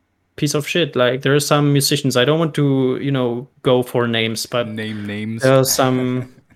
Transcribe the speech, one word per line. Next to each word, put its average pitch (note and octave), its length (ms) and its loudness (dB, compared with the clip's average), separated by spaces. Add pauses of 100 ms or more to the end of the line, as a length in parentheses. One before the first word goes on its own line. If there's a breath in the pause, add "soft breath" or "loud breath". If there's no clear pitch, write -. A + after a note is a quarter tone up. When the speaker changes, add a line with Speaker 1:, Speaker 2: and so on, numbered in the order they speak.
(360)
Speaker 1:
piece D3 180 -2
of D3 140 -4
shit. D#3+ 260 -2
Like, B2+ 280 0
there C#3 120 2
are D3 60 2
some D3 320 2
musicians, C#3 440 0
I B2 80 4
don't D3+ 140 2
want D#3+ 160 -2
to, C3+ 480 0
you C#3 80 -4
know, B2 380 -4 (140)
go B2+ 200 4
for A#2+ 240 -2
names, A2+ 400 -2
but A#2+ 220 -4
Speaker 2:
Name G#2+ 360 -8
names. G#2+ 380 -8
Speaker 1:
there C3 160 6
are C3 60 4
some, B2+ 680 -2 (240)